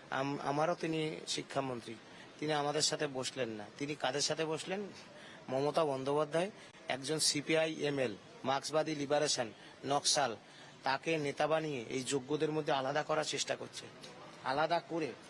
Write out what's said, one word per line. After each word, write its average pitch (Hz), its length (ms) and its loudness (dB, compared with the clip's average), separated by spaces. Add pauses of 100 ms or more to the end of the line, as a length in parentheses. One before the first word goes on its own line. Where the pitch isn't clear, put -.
(100)
আম-, 139 340 0
আমারও 151 300 2
তিনি 160 420 -2 (120)
শিক্ষামন্ত্রী, 127 680 -2 (460)
তিনি 151 120 0
আমাদের 147 300 2
সাথে 151 240 2
বসলেন 131 420 -2
না। 107 160 -6 (140)
তিনি 143 160 -2
কাদের 143 260 0
সাথে 156 240 0
বসলেন? 165 360 -2 (680)
মমতা 143 360 4
বন্দ্যোপাধ্যায়, 147 680 2 (380)
একজন 135 300 0
সিপিআই 160 560 4
এমএল, 139 420 0 (280)
মার্ক্সবাদী 147 500 2
লিবারেশন, 143 580 2 (320)
নকশাল, 135 520 4 (460)
তাকে 156 360 2
নেতা 143 280 2
বানিয়ে 151 420 2
এই 131 140 0
যোগ্যদের 143 500 2
মধ্যে 156 200 2
আলাদা 139 300 2
করার 151 220 2
চেষ্টা 135 320 0
করছে। - 300 -10 (580)
আলাদা 156 360 2
করে, 160 320 -2 (180)